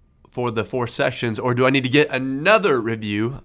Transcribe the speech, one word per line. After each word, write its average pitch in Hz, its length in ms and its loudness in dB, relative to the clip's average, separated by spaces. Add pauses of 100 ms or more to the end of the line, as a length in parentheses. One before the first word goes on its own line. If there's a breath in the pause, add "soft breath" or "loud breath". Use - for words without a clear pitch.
(300)
for 123 220 -4
the 107 140 -2
four 123 220 -4
sections, 123 520 -2
or 123 140 0
do 127 120 2
I 127 40 4
need 135 160 2
to 127 40 -4
get 143 200 4
another 139 720 2
review 110 640 -4